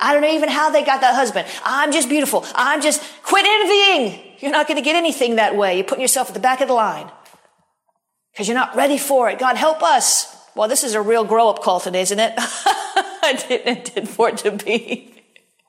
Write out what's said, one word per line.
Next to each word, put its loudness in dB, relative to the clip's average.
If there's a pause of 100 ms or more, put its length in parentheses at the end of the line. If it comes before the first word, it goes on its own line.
I 2
don't 4
know 2
even 0
how 0
they 2
got 0
that 4
husband. -2 (160)
I'm 0
just 0
beautiful. 0 (100)
I'm 0
just, 0 (220)
quit 2
envying. 2 (100)
You're -4
not 2
gonna -2
get 2
anything 0
that 2
way. 2
You're 0
putting -4
yourself 0
at -14
the -8
back 2
of 0
the 2
line -2 (1300)
'cause -6
you're 0
not -2
ready 2
for 2
it. -4
God, 0
help 0
us. 0 (180)
Well, -2
this 0
is -4
a 0
real 2
grow-up 2
call 0
today, -4
isn't -2
it? 0
<laughs> -4
I -2
didn't -2
intend -8
for 0
it -4
to -4
be. -6 (540)